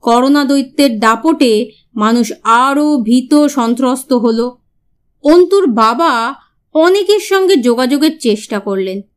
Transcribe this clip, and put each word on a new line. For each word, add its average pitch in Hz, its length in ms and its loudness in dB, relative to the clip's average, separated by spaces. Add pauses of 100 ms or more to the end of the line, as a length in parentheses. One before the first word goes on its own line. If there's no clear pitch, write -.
করোনা 269 440 0
দৈত্যের 269 560 -2
দাপটে 226 680 0 (240)
মানুষ 226 380 -2 (100)
আরও 277 540 0
ভীত 254 500 0
সন্ত্রস্ত 254 640 -2
হলো। 233 460 -2 (640)
অন্তুর 349 440 4
বাবা 240 680 -2 (400)
অনেকের 370 460 2
সঙ্গে 381 360 0
যোগাযোগের 254 600 0
চেষ্টা 214 420 -4
করলেন 196 420 -6 (140)